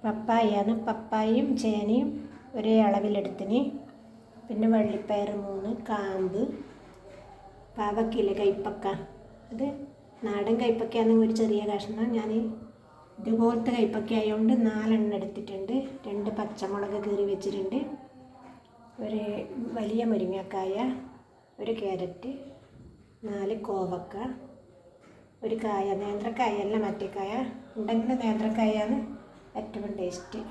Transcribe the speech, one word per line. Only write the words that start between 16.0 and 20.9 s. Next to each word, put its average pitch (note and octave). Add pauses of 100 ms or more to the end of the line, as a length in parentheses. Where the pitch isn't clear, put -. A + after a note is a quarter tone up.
രണ്ട് G#3 (100)
പച്ചമുളക് G3+
കീറി G3+
വെച്ചിട്ടുണ്ട്, G3 (1200)
ഒരു G#3+ (520)
വലിയ A3
മുരിങ്ങക്കായ, F#3+ (880)